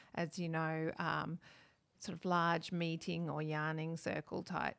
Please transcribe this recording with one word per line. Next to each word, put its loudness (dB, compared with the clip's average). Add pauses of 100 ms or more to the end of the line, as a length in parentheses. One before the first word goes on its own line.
(160)
as -2
you 0
know, 2
um, 0 (640)
sort -6
of -10
large 4
meeting 0
or 0
yarning 0
circle -2
type -2